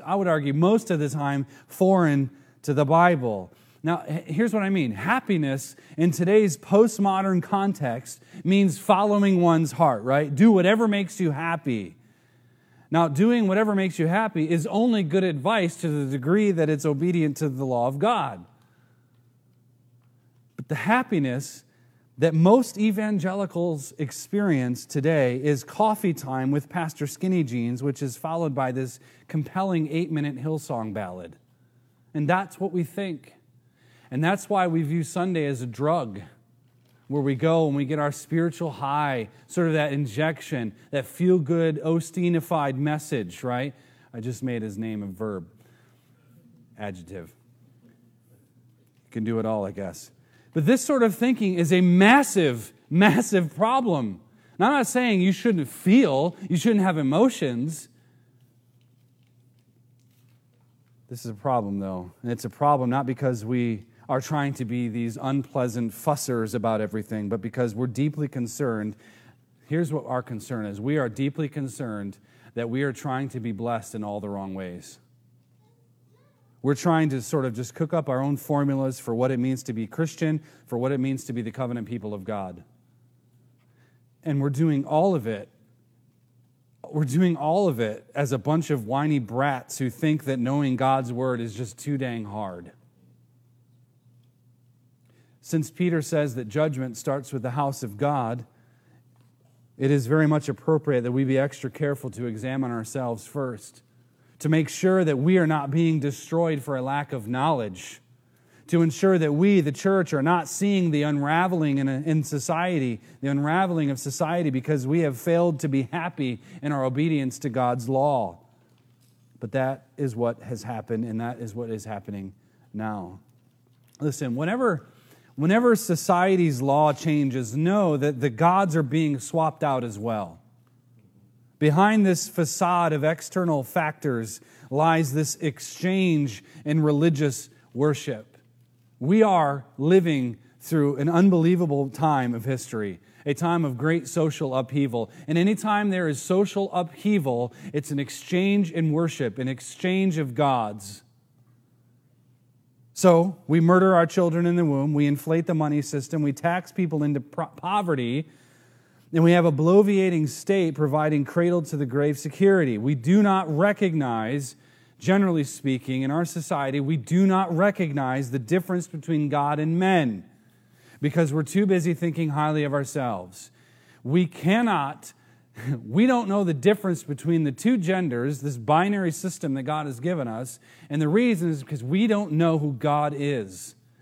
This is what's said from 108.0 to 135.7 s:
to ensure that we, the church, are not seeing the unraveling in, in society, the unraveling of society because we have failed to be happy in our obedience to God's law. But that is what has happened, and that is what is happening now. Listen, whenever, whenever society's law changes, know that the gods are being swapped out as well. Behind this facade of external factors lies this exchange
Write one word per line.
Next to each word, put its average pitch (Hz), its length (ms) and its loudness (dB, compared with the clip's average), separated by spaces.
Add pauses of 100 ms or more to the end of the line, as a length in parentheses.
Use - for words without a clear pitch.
to 170 160 4
ensure 185 340 4
that 151 160 2
we, 185 280 6
the 147 100 0
church, 190 420 0
are 139 80 0
not 165 260 2
seeing 190 440 0
the 147 100 0
unraveling 151 800 0
in, 139 100 0
in 151 340 0
society, 151 800 -2 (180)
the 135 80 -4
unraveling 156 600 0
of 131 100 -4
society 156 520 -2
because 131 340 -2
we 156 140 0
have 139 180 0
failed 170 420 0
to 160 80 -4
be 135 240 0
happy 151 480 -6 (220)
in 147 100 -4
our 135 140 -2
obedience 139 540 0
to 143 100 -4
God's 123 400 -2
law. 131 480 0 (1040)
But 107 140 -10
that 135 340 -2 (100)
is 131 180 -4
what 117 280 -2
has 107 180 -10
happened, 110 420 -6
and 110 160 -6
that 117 200 -6
is 110 160 -10
what 117 160 -8
is 104 120 -8
happening 101 500 -10 (380)
now. 101 500 -8 (800)
Listen, 139 360 -4
whenever, 190 500 0 (500)
whenever 220 400 4
society's 175 880 2
law 143 320 4
changes, 135 640 -2
know 175 400 2
that 135 240 0
the 143 80 2
gods 170 460 2
are 160 80 2
being 147 360 0
swapped 160 440 -2
out 131 200 0
as 107 140 -8
well. 104 420 -6 (1160)
Behind 196 480 4
this 180 240 0
facade 175 640 0
of 143 100 -2
external 160 600 -2
factors 131 800 -4 (280)
lies 156 420 2
this 147 260 -2
exchange 165 1080 -2 (200)